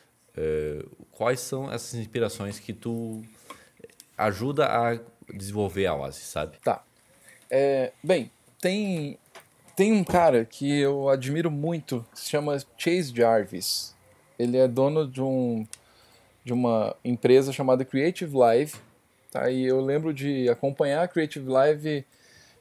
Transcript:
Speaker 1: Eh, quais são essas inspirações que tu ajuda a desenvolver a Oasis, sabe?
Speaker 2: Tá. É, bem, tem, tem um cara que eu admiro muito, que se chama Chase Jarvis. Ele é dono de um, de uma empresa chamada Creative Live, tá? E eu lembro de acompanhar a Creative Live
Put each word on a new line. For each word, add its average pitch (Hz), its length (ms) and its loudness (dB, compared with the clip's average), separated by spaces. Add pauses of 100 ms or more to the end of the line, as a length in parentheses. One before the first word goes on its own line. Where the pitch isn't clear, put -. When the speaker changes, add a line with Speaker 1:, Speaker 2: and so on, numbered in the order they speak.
(400)
Speaker 1:
Eh, 78 460 -4 (260)
quais 127 280 -2
são 135 340 -8
essas 117 220 -10
inspirações 107 640 -4
que - 120 -14
tu 113 520 -8 (920)
ajuda 120 520 0
a 117 320 0 (340)
desenvolver 98 540 -2
a 80 80 0
Oasis, 69 300 -10
sabe? - 380 -8
Speaker 2:
Tá. - 200 -2 (680)
É, 135 420 2 (120)
bem, 151 260 0 (320)
tem, 185 560 -4 (580)
tem 202 160 4
um 202 120 4
cara 156 420 4
que 143 340 -2
eu 139 300 0
admiro 139 400 0
muito, 147 600 -4
que - 80 -20
se - 100 -10
chama 147 260 -2 (220)
Chase 170 380 -2
Jarvis. 113 800 0 (420)
Ele 120 200 0
é 131 100 6
dono 139 400 2
de 131 160 -6
um, 123 420 -2 (800)
de 123 80 -4
uma 113 500 0
empresa 127 480 4
chamada 131 320 2
Creative 147 540 -2
Live, 123 380 4 (560)
tá? 127 180 -2
E 131 160 -2
eu 131 160 2
lembro 151 320 -2
de 135 360 0
acompanhar 139 520 0
a 180 60 0
Creative 151 420 -4
Live 147 560 2 (560)